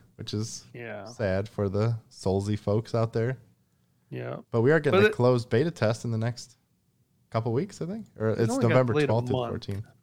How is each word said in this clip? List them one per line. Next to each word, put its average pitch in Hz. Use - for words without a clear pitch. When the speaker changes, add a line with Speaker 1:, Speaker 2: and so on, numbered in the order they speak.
Speaker 1:
which -
is 107
Speaker 2:
Yeah. 110
Speaker 1:
sad 101
for 101
the 107
Soulsy 98
folks 104
out 113
there. 117
Speaker 2:
Yeah. 123
Speaker 1:
But 117
we 135
are 160
getting 147
Speaker 2:
But 208
Speaker 1:
a -
Speaker 2:
it 214
Speaker 1:
closed 123
beta 147
test 117
in 120
the 117
next 117
couple 113
weeks, 160
I -
think. 202
Or 110
Speaker 2:
It 107
Speaker 1:
it's 113
Speaker 2:
only -
got 120
Speaker 1:
November 120
Speaker 2:
delayed 147
a -
Speaker 1:
twelfth 120
to 123
Speaker 2:
month, 123
Speaker 1:
fourteenth. 101